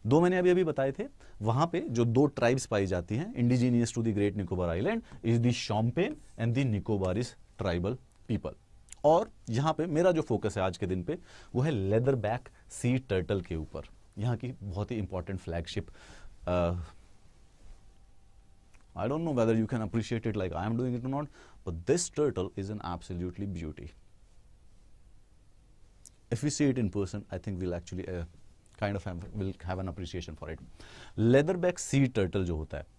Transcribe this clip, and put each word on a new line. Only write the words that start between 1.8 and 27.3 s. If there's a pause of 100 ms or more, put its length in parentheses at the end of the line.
जो
दो (140)
ट्राइब्स
पाई
जाती
हैं
indigenous
to
the
Great
Nicobar
Island
is
the
Shompen (240)
and
the
Nicobaris (280)
tribal (320)
people। (520)
और (200)
यहाँ
पे
मेरा
जो
फोकस
है
आज
के
दिन
पे (380)
वो
है
लेदरबैक (220)
सी (120)
टर्टल
के
ऊपर, (300)
यहाँ
की (120)
बहुत
ही
इंपॉर्टेंट
फ्लैगशिप। (600)
Uh, (2250)
I
don't
know
whether
you
can
appreciate
it
like
I
am
doing
it
or
not, (380)
but
this (120)
turtle (120)
is
an (120)
absolutely
beauty। (2500)
If
we
see
it
in
person,